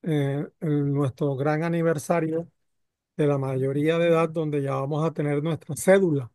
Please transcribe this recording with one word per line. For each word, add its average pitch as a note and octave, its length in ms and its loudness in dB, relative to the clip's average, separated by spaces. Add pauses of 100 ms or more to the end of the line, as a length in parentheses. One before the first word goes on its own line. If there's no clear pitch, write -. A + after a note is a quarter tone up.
eh, C#3+ 400 0 (140)
el, D3 320 0
nuestro C#3 420 -2
gran D3+ 280 -2
aniversario E3 840 0 (720)
de D3+ 100 2
la C#3+ 120 2
mayoría C3+ 580 0
de E3+ 120 2
edad, E3 200 4
donde D#3 320 -2
ya C#3 140 -2
vamos C#3+ 280 -2
a D#3+ 120 -2
tener D3 280 -2
nuestra D#3 340 -4
cédula F3 580 4